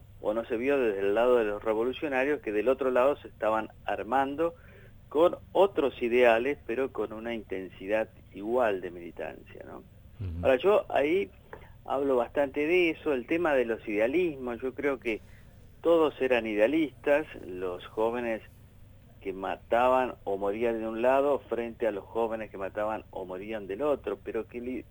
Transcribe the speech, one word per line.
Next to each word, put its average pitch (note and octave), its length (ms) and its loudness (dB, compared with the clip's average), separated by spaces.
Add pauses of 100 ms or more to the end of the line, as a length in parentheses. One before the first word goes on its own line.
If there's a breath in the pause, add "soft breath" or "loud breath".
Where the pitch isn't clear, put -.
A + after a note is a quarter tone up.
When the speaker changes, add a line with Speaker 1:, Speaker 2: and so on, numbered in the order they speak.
(200)
Speaker 1:
o G#2 140 0
no A2+ 100 -2
se A#2+ 120 -4
vio C3+ 220 0
desde G#2+ 220 2
el G2+ 140 2
lado B2 240 6
de A2+ 80 2
los G#2 180 -4
revolucionarios, B2+ 760 0
que A2 120 -6
del G#2 160 0
otro C3 220 2
lado B2 260 4
se - 120 -14
estaban A2 420 -2 (160)
armando C3+ 680 -2 (540 loud breath)
con E3 300 2 (140)
otros E3+ 480 2
ideales, B2 680 4
pero B2+ 260 -2
con G#2+ 200 -4
una A2+ 220 -8
intensidad G2 760 -4 (260)
igual G#2+ 460 0
de F2+ 120 -8
militancia, D#2+ 760 -12
¿no? C2 120 -14 (420)
Speaker 2:
Ujú. F2 220 -8
Speaker 1:
Ahora, C3 140 4
yo F#3 340 2
ahí E3 400 0 (560 loud breath)
hablo C3+ 300 0
bastante C#3+ 500 0
de F3 240 4
eso, D#3 240 -2
el A#2+ 120 -4
tema E3 280 0
de B2+ 100 4
los A2+ 240 -4
idealismos. B2 720 0
Yo B2+ 140 -6
creo C3 260 -2
que A2 220 -4 (580 soft breath)
todos D#3+ 400 4
eran B2 260 2
idealistas, C#3+ 800 2 (180)
los F2+ 420 -8
jóvenes A#2 560 -2 (800)
que F#2+ 100 -6
mataban A#2 800 0 (100)
o G2 120 -2
morían A2+ 420 -2
de A2 80 -6
un A2+ 160 -4
lado C#3 460 2
frente A#2 380 -4
a A2 40 0
los G2 140 -6
jóvenes A2 460 -4
que G2 80 -14
mataban G#2 520 -6
o F#2 140 -10
morían G2 420 -8
del G2 160 -6
otro, C3+ 400 -2
pero A2 240 -6
que - 120 -12
el, B2 320 -8